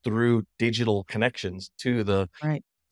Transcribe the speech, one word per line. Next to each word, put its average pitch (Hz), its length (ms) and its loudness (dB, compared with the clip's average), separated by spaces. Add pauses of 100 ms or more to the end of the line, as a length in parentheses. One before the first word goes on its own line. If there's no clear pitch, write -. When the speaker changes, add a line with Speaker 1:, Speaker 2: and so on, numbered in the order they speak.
Speaker 1:
through 117 400 2 (160)
digital 110 460 0
connections 104 760 -4
to 120 240 0
the 98 240 2 (160)
Speaker 2:
Right. 151 200 -2 (280)